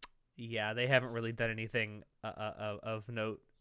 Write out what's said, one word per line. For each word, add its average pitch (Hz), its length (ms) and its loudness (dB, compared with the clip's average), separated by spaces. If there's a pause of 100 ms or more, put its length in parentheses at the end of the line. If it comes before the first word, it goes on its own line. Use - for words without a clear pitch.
(380)
yeah, 110 360 -2
they 123 140 2
haven't 127 240 6
really 117 220 0
done 113 180 2
anything, 110 520 0 (200)
uh, 113 40 -4
uh, 107 300 -4
of, 104 260 -4
of 110 260 -4
note, 110 320 -2 (200)